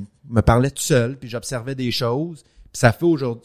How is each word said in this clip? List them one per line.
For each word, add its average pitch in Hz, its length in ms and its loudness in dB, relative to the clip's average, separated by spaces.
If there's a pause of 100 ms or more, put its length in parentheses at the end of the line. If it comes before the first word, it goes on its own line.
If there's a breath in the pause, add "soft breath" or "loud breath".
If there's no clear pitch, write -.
(280)
me 117 140 2
parlais 123 280 4
tout - 120 -10
seul, 131 360 0
puis 131 100 -14
j'observais 120 460 -8
des 127 160 -2
choses. 135 540 -4
Puis - 340 -20
ça 117 140 6
fait - 140 -4
aujourd'hui, 135 380 0